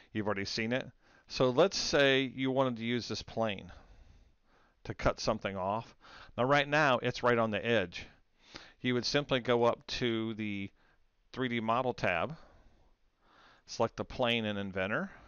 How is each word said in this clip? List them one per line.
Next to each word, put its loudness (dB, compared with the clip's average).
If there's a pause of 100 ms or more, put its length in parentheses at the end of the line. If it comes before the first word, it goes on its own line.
(120)
you've -4
already -2
seen -4
it. -2 (380)
So 2
let's 4
say 4
you 0
wanted 2
to -6
use -2
this -6
plane -4 (1120)
to -8
cut 0
something -2
off. -4 (420)
Now 2
right 4
now 4
it's -2
right 6
on 2
the -2
edge. 0 (760)
You 0
would 0
simply 0
go 4
up 2 (140)
to 0
the -6 (600)
three -2
D -2
model 0
tab, -2 (1300)
select -4
the -6
plane 0
in -4
Inventor, -4 (180)